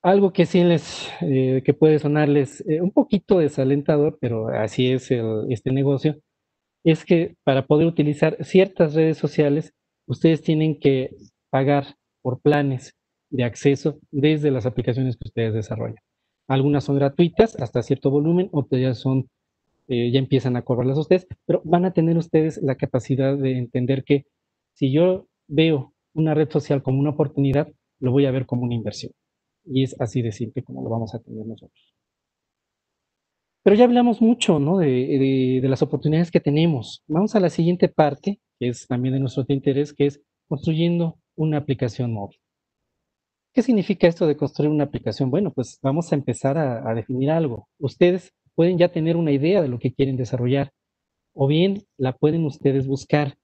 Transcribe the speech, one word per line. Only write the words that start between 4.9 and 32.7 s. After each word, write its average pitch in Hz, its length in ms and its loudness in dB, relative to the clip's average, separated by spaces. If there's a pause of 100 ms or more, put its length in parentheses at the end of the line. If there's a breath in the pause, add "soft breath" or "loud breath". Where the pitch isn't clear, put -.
es 127 200 -2
el, 113 400 -2
este 127 200 -4
negocio, 139 480 0 (640)
es 160 220 2
que 175 400 0
para 135 220 2
poder 151 200 4
utilizar 151 560 0
ciertas 180 520 2
redes 160 220 2
sociales, 151 580 -2 (320)
ustedes 160 360 2
tienen 156 360 0
que 135 360 0 (360)
pagar 139 460 0 (260)
por 127 180 -6
planes 143 540 0 (360)
de 123 140 -2
acceso 139 540 -2 (140)
desde 151 380 0
las 123 160 -2
aplicaciones 123 500 -2
que - 100 -16
ustedes 113 280 -4
desarrollan. 113 420 -6 (500)
Algunas 139 380 0
son 139 120 -2
gratuitas 170 640 2
hasta 120 240 -4
cierto 135 280 -2
volumen, 165 420 0
otras 135 280 -2
ya 127 140 0
son, 131 340 -2 (600)
eh, 120 240 0
ya 135 60 2
empiezan 131 380 0
a 120 60 -4
cobrarlas 131 360 -2
ustedes, 180 280 0 (200)
pero 175 180 0
van 175 220 2
a 185 80 -4
tener 165 240 2
ustedes 160 440 -2
la 135 140 -2
capacidad 135 600 -2
de 131 200 -2
entender 127 480 -4
que 139 220 0 (480)
si 135 180 -2
yo 180 340 0 (220)
veo 151 460 0 (180)
una 156 220 0
red 151 160 0
social 143 320 -2
como 135 180 -2
una 147 100 0
oportunidad, 139 640 -2 (260)
lo 127 140 -2
voy 139 140 2
a 131 40 0
ver 131 140 -4
como 123 200 -4
una 120 100 -4
inversión. 107 380 -8 (540)
Y 135 160 -2
es - 160 -6
así 123 220 -4
de 117 100 -4
simple 120 320 -10
como 131 200 -14
lo 123 80 -8
vamos 113 240 -6
a 117 60 -10
tener 110 240 -16
nosotros. - 500 -18 (1700)